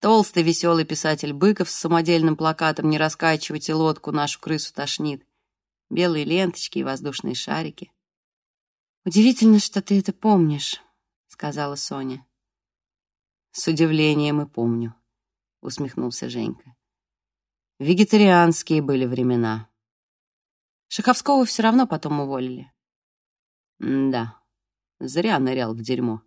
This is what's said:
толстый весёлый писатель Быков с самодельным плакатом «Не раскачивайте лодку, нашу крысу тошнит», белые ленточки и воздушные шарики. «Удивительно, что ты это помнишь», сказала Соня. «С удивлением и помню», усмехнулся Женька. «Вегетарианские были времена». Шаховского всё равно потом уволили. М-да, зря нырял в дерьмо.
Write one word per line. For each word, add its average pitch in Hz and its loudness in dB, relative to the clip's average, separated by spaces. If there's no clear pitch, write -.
толстый 208 4
весёлый 165 2
писатель 151 -4
Быков 180 0
с - -8
самодельным 165 2
плакатом 156 -2
«Не 156 0
раскачивайте 156 -2
лодку, 156 -2
нашу 147 -4
крысу 156 -6
тошнит», 143 -8
белые 165 -2
ленточки 170 -2
и 135 -4
воздушные 135 -8
шарики. - -8
«Удивительно, 220 6
что - -4
ты 202 2
это 190 -4
помнишь», 165 0
сказала 143 -8
Соня. 135 -10
«С - -8
удивлением 151 2
и 147 -6
помню», 117 -4
усмехнулся 127 -8
Женька. 120 -8
«Вегетарианские 175 4
были 139 0
времена». 120 -2
Шаховского 254 2
всё - -4
равно 233 4
потом 147 -4
уволили. 127 -8
М-да, 127 -2
зря 165 -2
нырял 131 -2
в 113 -10
дерьмо. 120 -4